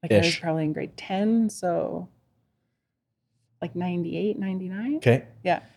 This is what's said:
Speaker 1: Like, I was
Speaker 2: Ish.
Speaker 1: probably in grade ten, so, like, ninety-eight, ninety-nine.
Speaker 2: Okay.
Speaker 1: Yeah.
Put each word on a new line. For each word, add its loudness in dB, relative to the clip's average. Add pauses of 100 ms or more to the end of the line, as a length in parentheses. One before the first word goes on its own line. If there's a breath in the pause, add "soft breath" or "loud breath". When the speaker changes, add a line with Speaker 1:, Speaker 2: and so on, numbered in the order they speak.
Speaker 1:
Like, 2
I 10
was 6
Speaker 2:
Ish. 0
Speaker 1:
probably 0
in 0
grade -6
ten, 2
so, -2 (1500)
like, -8
ninety-eight, -4
ninety-nine. -4
Speaker 2:
Okay. 2 (180)
Speaker 1:
Yeah. 0 (160)